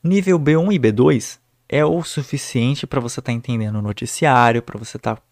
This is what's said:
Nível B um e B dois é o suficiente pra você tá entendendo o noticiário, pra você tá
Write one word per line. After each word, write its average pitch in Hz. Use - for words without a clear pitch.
Nível 185
B 151
um 175
e 202
B 117
dois 123
é 151
o 165
suficiente 135
pra 135
você 120
tá 127
entendendo 113
o 107
noticiário, 120
pra -
você 113
tá 110